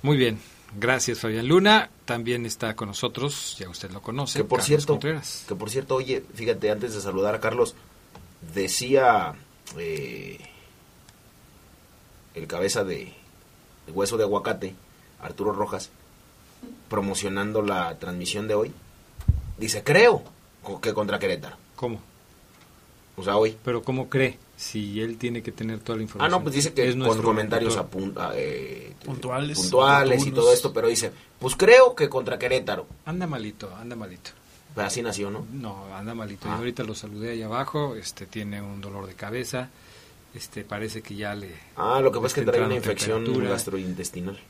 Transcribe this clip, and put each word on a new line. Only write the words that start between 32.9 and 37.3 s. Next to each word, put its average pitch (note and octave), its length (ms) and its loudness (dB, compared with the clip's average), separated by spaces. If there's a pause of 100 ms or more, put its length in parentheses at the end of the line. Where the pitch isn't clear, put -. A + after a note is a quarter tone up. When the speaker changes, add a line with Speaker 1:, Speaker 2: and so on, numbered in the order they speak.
Speaker 1:
Anda F3+ 200 -4
malito, G#2+ 480 -8
anda A#2+ 220 -12
malito. F#2+ 340 -14 (440)
Speaker 2:
Pero G#2 120 -2
así A#2+ 140 -4
nació, G2+ 300 -4
¿no? G#2+ 200 -8
Speaker 1:
No, G#2 440 -10
anda G#2 200 -10
malito. G#2 320 -10
Speaker 2:
Ah. E2 60 -6
Speaker 1:
Yo F2+ 60 -4
ahorita A#2+ 260 -6
lo G#2+ 100 -8
saludé G#2+ 360 -10